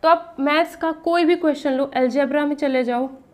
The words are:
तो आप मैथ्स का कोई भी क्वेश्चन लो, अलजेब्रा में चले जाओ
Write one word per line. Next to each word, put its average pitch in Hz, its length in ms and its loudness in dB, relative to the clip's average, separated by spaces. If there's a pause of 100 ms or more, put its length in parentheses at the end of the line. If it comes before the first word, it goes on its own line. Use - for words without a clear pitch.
तो 311 60 2
आप 339 320 2
मैथ्स 302 360 0
का 320 180 -4
कोई 339 300 0
भी 339 120 4
क्वेश्चन 294 360 -2
लो, 262 140 0
अलजेब्रा 277 600 0
में 294 100 -2
चले 262 280 0
जाओ 247 240 -2 (260)